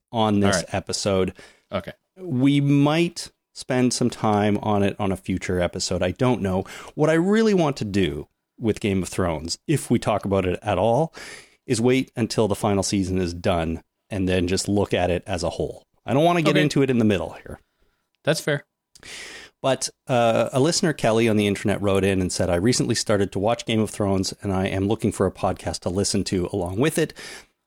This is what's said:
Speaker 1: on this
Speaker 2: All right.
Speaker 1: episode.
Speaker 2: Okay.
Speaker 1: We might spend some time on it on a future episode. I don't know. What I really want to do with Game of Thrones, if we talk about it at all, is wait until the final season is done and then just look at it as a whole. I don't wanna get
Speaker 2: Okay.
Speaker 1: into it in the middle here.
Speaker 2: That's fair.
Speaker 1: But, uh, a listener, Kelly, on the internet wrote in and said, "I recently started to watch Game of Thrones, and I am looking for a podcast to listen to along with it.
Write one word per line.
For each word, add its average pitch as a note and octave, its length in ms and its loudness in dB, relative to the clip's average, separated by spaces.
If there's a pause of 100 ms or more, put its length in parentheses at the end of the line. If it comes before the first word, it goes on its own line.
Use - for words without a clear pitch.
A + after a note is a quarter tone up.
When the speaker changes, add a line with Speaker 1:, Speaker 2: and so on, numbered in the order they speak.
(120)
Speaker 1:
on G#2+ 260 2
this G2 160 4
Speaker 2:
All F2 80 2
right. - 120 -8
Speaker 1:
episode. F#2+ 580 0 (400)
Speaker 2:
Okay. F#2+ 200 -8 (240)
Speaker 1:
We C#3+ 440 2
might D3 720 2 (200)
spend B2+ 400 0
some B2 180 0
time G#2 480 2
on G#2 260 0
it G2+ 160 0
on G2+ 100 -2
a F#2 60 -2
future F2+ 440 -2
episode. F2 440 -2
I F#2 80 0
don't B2 280 0
know. F#2+ 220 -2 (320)
What D3+ 160 2
I D#3+ 40 4
really G#3 400 2
want D#3 240 2
to A#2+ 60 -6
do F2+ 440 -2 (320)
with G#2+ 180 0
Game F#2+ 240 0
of E2 60 -8
Thrones, E2 580 -4
if - 240 -2
we A#2+ 80 4
talk G#2+ 260 -2
about F#2+ 220 0
it F2+ 160 -2
at G2+ 160 0
all, A#2 340 2 (540)
is A2+ 140 0
wait B2+ 340 2
until A2+ 320 0
the G2+ 80 0
final G2 300 0
season F#2 340 0
is F2 160 -2
done E2+ 480 -2 (260)
and F#2+ 200 -2
then F2+ 180 2
just F#2 220 -2
look G2+ 260 0
at F2+ 160 2
it F2 160 -2
as F#2 160 -4
a E2+ 80 -2
whole. - 320 -6 (240)
I G2 80 -4
don't C#3+ 100 4
wanna F3 180 4
get D3+ 100 2
Speaker 2:
Okay. D3 100 4
Speaker 1:
into D3 200 2
it C3 80 2
in B2 80 2
the A2+ 60 4
middle G2 280 0 (100)
here. - 160 -14 (640)
Speaker 2:
That's D#3 180 -2
fair. C#3+ 240 -4 (960)
Speaker 1:
But, C3 300 -2 (160)
uh, A#2 460 2
a C3+ 80 0
listener, E3 320 2
Kelly, A2+ 360 2
on G#2+ 80 2
the G#2 120 4
internet F#2+ 340 -2
wrote G2 220 2
in G2 160 2
and F2+ 120 -2
said, F#2 160 -2
"I F2+ 60 0
recently A#2+ 400 2
started G2+ 380 0
to G2+ 80 -4
watch A2 260 -2
Game A2 140 0
of G#2 100 -2
Thrones, G2 500 0
and G2 120 -4
I F#2+ 160 0
am F#2+ 180 -2
looking A2 240 0
for G2 160 0
a F2 60 -2
podcast - 480 -6
to - 80 -6
listen G2 360 0
to F2+ 280 -2
along F#2 260 -4
with D#3 180 0
it. - 160 -2 (540)